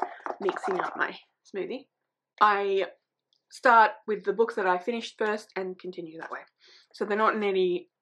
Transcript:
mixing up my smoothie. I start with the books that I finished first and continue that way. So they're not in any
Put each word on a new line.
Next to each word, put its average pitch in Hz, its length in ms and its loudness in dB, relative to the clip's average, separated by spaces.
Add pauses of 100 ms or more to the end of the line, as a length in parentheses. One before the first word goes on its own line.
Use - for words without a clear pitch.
(420)
mixing 190 400 -2
up - 160 -6
my - 180 -4 (400)
smoothie. 208 300 -8 (560)
I 202 460 2 (640)
start 226 400 6 (140)
with 196 200 -4
the 196 80 0
books 220 220 0
that 196 120 0
I 180 120 2
finished 233 380 -6
first 208 380 -4
and 185 240 -8
continue 165 400 -12
that - 120 -12
way. - 80 -12 (540)
So 208 120 -4
they're 202 100 -2
not 220 200 4
in 214 80 -2
any 185 440 0 (140)